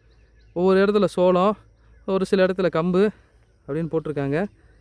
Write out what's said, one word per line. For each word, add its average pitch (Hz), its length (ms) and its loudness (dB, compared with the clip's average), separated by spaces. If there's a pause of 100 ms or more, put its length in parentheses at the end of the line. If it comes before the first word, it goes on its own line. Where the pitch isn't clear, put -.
(540)
ஒவ்வொரு 185 320 2
இடத்துல 208 200 0
சோளம், 180 520 2 (480)
ஒரு 190 200 -2
சில 185 200 2
இடத்துல 185 240 0
கம்பு 180 400 0 (580)
அப்படின்னு 156 240 -6
போட்டிருக்காங்க. 147 460 -4 (440)